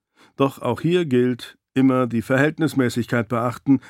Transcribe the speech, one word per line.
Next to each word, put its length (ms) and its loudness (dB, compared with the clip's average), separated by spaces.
Doch 260 -2
auch 200 -4
hier 240 0
gilt, 520 -2
immer 340 2
die 140 -2
Verhältnismäßigkeit 1040 0
beachten 640 0